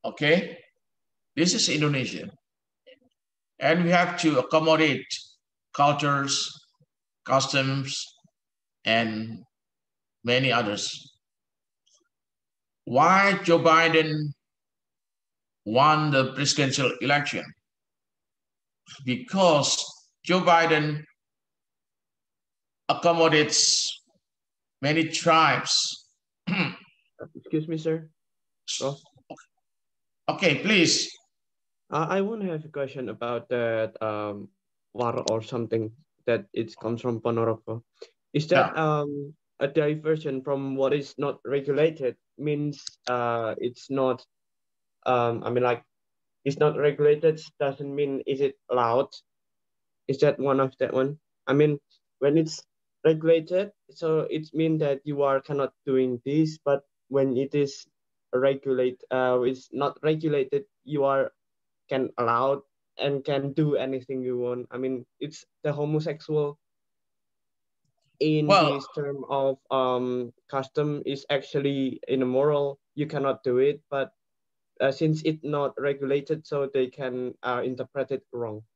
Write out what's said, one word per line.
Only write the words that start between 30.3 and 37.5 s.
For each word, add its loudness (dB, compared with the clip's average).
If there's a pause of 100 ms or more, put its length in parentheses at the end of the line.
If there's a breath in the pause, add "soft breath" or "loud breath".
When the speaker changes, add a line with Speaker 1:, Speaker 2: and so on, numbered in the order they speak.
Speaker 1:
please. 2 (840)
Speaker 2:
Uh, -2
I 0
want -4
to -4
have -6
a -16
question -8
about -6
that, -2
um, -6 (460)
war -2
or 0
something -4 (360)
that -2
it -6
comes -6
from -4
Ponorogo. -2 (500 loud breath)